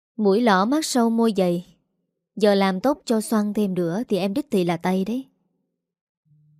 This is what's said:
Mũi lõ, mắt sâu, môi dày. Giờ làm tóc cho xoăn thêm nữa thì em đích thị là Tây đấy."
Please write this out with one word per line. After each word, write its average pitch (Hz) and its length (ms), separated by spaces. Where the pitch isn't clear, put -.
Mũi 208 240
lõ, 202 240
mắt 294 220
sâu, 233 240
môi 226 260
dày. 175 400
Giờ 202 180
làm 190 260
tóc 285 240
cho 226 160
xoăn 208 340
thêm 202 200
nữa 175 340
thì 202 100
em 196 160
đích 285 160
thị 185 140
là 170 120
Tây 185 280
đấy." 247 220